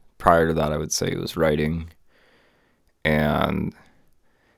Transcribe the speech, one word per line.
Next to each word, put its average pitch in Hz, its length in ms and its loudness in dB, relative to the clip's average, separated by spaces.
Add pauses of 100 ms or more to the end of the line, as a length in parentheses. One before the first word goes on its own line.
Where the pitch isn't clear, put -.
(180)
Prior 82 300 4
to 82 80 0
that, 78 160 0
I 76 60 -4
would 78 140 -6
say 85 160 -4
it 85 120 -6
was - 180 -8
writing. 80 520 0 (1160)
And 76 680 0 (840)